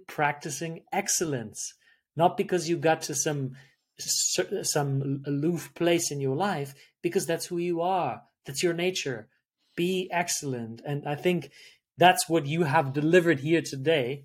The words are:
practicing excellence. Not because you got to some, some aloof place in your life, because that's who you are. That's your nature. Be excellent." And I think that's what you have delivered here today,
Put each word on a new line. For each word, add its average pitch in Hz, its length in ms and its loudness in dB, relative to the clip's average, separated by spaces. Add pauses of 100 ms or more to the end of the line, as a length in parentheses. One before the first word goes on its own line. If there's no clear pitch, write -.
practicing 151 760 -4 (100)
excellence. 147 800 -2 (460)
Not 170 200 4
because 185 280 0
you 170 120 0
got 160 240 2
to 151 120 -6
some, 139 380 -2 (460)
some 139 1300 -2
aloof 147 480 -2
place 170 360 2
in 143 80 -6
your 135 160 0
life, 156 400 -2 (280)
because 170 240 0
that's 165 180 -2
who 175 140 -6
you 175 240 -2
are. 170 400 0 (240)
That's 139 160 -6
your 175 100 4
nature. 165 560 -4 (480)
Be 185 340 0
excellent." 127 760 -4
And 143 200 -6
I 147 80 -2
think 175 360 0 (480)
that's 180 300 6
what 156 180 2
you 165 180 0
have 139 280 2
delivered 160 480 4
here 156 220 2
today, 139 640 0